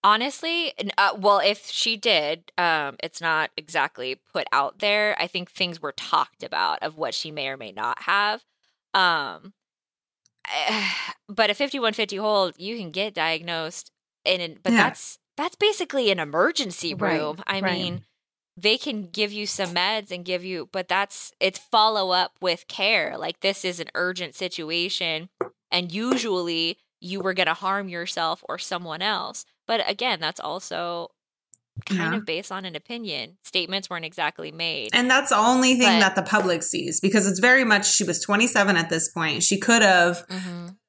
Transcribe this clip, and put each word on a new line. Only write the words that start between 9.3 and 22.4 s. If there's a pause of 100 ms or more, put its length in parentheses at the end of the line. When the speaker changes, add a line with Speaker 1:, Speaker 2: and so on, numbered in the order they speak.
Speaker 1:
eh, (200)
<sighs>
but
a
fifty-one
fifty
hold,
you
can
get
diagnosed (320)
in
an,
but
Speaker 2:
Yeah.
Speaker 1:
that's, (200)
that's
basically
an
emergency
Speaker 3:
Right,
Speaker 1:
room. (100)
I
Speaker 3:
right.
Speaker 1:
mean, (520)
they
can
give
you
some
meds
and
give
you,
but
that's,
it's
follow
up